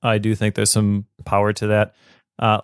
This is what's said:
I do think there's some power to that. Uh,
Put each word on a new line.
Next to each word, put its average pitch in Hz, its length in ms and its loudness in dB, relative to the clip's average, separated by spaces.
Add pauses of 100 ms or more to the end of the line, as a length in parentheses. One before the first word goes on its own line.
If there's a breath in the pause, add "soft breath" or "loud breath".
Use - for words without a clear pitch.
I 113 160 0
do 110 180 0
think 104 200 -2
there's 104 160 0
some 101 340 0 (200)
power 104 280 0
to 107 140 -6
that. 107 280 0 (440 soft breath)
Uh, 107 240 2